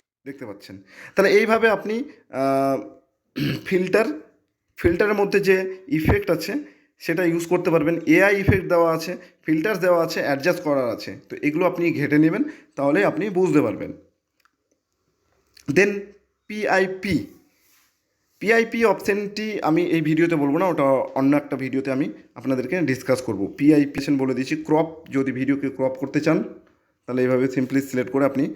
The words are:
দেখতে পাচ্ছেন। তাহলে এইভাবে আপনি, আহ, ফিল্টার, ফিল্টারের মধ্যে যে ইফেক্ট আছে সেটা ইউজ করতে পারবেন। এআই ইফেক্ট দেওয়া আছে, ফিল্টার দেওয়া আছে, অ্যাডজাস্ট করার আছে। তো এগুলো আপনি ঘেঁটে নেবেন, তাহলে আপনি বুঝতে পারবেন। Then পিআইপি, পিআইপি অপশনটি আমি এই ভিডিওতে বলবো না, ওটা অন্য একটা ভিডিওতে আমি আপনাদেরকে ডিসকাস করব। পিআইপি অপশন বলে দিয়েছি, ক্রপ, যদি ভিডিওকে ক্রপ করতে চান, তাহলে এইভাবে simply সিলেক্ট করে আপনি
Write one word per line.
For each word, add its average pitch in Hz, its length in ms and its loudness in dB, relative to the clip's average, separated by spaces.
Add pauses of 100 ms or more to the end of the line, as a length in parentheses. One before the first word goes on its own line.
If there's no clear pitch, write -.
(240)
দেখতে 135 220 -14
পাচ্ছেন। 98 360 -18 (320)
তাহলে 196 240 4
এইভাবে 220 300 4
আপনি, 214 340 -2 (280)
আহ, 135 460 0 (880)
ফিল্টার, 190 420 0 (680)
ফিল্টারের 180 380 2
মধ্যে 202 260 2
যে 190 160 4 (320)
ইফেক্ট 156 420 0
আছে 165 240 -2 (440)
সেটা 170 260 -2
ইউজ 165 220 0
করতে 180 280 0
পারবেন। 165 220 2 (100)
এআই 196 340 4
ইফেক্ট 190 280 2
দেওয়া 170 280 4
আছে, 170 200 -8 (300)
ফিল্টার 160 340 0
দেওয়া 175 240 4
আছে, 165 160 -4
অ্যাডজাস্ট 143 420 0
করার 139 280 0
আছে। - 200 -8 (180)
তো - 140 -12
এগুলো 147 240 2
আপনি 170 260 0
ঘেঁটে 143 260 0
নেবেন, 165 240 2 (340)
তাহলে 147 280 2
আপনি 165 340 -2
বুঝতে 156 280 2
পারবেন। 95 260 -8 (1800)
Then 202 140 4 (560)
পিআইপি, 190 720 -2 (1200)
পিআইপি 226 460 2
অপশনটি 202 600 -2 (160)
আমি 160 200 2 (120)
এই 165 60 2
ভিডিওতে 160 360 2
বলবো 143 220 0
না, 190 80 2
ওটা 160 160 0 (360)
অন্য 135 180 4
একটা 143 200 -4
ভিডিওতে 131 400 -4
আমি 147 100 -2 (280)
আপনাদেরকে 127 460 -4
ডিসকাস 131 420 0
করব। 98 180 -6 (180)
পিআইপি 143 400 4
অপশন 139 240 0
বলে 131 120 0
দিয়েছি, 131 220 -4 (100)
ক্রপ, 156 220 2 (220)
যদি 131 220 -2
ভিডিওকে 135 440 -2
ক্রপ 131 260 -2
করতে 139 180 -4
চান, 160 180 2 (640)
তাহলে 127 180 -2
এইভাবে 127 240 2 (100)
simply 131 320 0
সিলেক্ট 127 260 -4
করে 139 100 2
আপনি 135 200 0 (120)